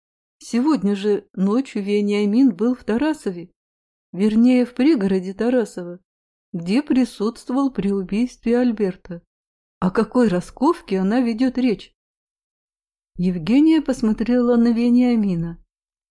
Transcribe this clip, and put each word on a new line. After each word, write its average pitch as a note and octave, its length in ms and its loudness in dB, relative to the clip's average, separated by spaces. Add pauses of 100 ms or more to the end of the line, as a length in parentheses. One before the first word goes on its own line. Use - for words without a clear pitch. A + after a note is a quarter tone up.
(380)
"Сегодня A3+ 580 0
же G3+ 380 -2
ночью G#3 480 -2
Вениамин G#3 760 2
был A#3+ 180 0
в - 100 -12
Тарасове, G#3+ 640 -4 (640)
вернее, A#3 520 4
в B3 80 -6
пригороде G3 640 0
Тарасова, G3+ 640 -4 (540)
где F#3 280 -2
присутствовал B3+ 880 -2
при G3+ 220 -4
убийстве G#3+ 640 -2
Альберта. G#3 640 -4 (580)
О F#3 120 0
какой A3 380 2
Расковке - 720 -2
она G#3 200 0
ведет B3 380 -2
речь?" B3 340 -2 (1200)
Евгения A3 640 2
посмотрела A#3+ 760 0
на A#3 160 4
Вениамина, A3+ 920 0 (480)